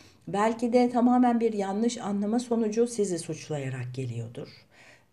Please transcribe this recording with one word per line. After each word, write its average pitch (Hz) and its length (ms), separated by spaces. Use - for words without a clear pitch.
Belki 226 440
de 247 180
tamamen 247 500
bir 226 120
yanlış 208 460
anlama 208 400
sonucu 233 480
sizi 202 320
suçlayarak 135 760
geliyordur. 117 540